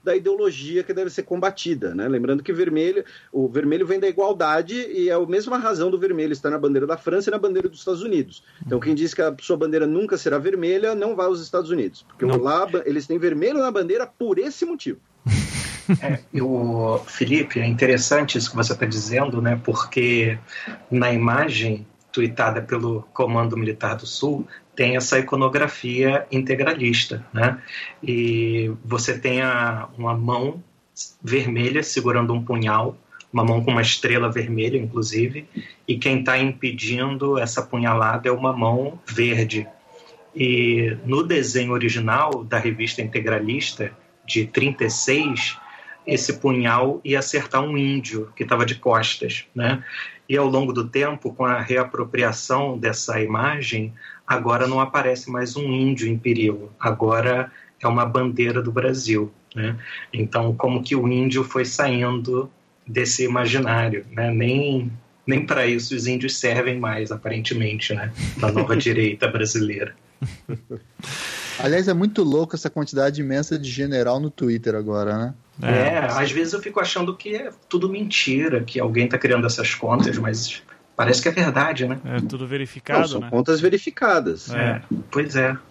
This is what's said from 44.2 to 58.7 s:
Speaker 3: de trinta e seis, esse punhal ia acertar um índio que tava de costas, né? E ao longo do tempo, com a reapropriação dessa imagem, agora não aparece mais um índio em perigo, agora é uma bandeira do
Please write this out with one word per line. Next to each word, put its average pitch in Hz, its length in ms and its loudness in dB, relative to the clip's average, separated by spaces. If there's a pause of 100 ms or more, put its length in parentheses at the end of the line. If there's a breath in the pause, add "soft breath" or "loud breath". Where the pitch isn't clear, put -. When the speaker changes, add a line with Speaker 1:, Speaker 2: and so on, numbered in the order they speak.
Speaker 3:
de 110 200 0
trinta 131 380 0
e 110 60 2
seis, 139 680 0 (480 loud breath)
esse 131 340 0
punhal 127 640 2
ia 135 160 2
acertar 135 420 0
um 147 160 -2
índio 131 560 -2
que 117 120 -4
tava 117 200 2
de 117 100 -2
costas, - 680 0 (100)
né? 127 300 0 (460 loud breath)
E 135 80 2
ao 139 100 4
longo 131 240 2
do 117 160 -2
tempo, 143 460 -2
com 131 120 -2
a 123 160 2
reapropriação 127 1160 0
dessa 113 440 -2
imagem, 113 720 -2 (320 loud breath)
agora 120 420 2
não 131 120 2
aparece 131 500 0
mais 123 280 -4
um 143 60 -4
índio 131 440 2
em 113 100 0
perigo, 110 640 0
agora 113 720 2 (300 loud breath)
é 123 60 0
uma 120 180 4
bandeira 120 560 0
do 117 100 -2